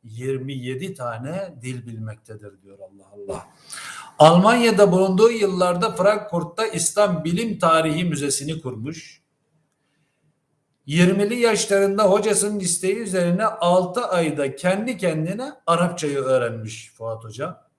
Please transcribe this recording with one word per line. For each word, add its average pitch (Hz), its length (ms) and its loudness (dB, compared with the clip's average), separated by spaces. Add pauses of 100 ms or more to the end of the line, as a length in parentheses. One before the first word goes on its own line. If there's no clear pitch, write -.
"Yirmi 127 500 -8
yedi 131 400 -8
tane 135 680 -10
dil 127 240 -10
bilmektedir." 107 760 -14
diyor. 98 160 -20
Allah 98 340 -20
Allah. 101 340 -12 (720)
Almanya'da 196 760 6
bulunduğu 190 380 4
yıllarda 185 600 0
Frankfurt'ta 202 760 0
İslam 180 580 0
bilim 196 340 -2
tarihi 160 460 2
müzesini 143 560 -4
kurmuş. 123 600 -12 (1600)
Yirmili 190 480 4
yaşlarında 202 720 2
hocasının 208 560 2
isteği 185 360 -2
üzerine 185 480 0
altı 180 600 0
ayda 147 520 -2
kendi 202 400 -2
kendine 185 560 -4 (140)
Arapçayı 165 520 0
öğrenmiş 117 720 -2
Fuat 113 340 -10
Hoca. 120 360 -12 (180)